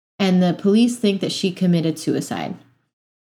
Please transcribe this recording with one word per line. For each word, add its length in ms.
And 240
the 120
police 440
think 220
that 140
she 180
committed 480
suicide. 560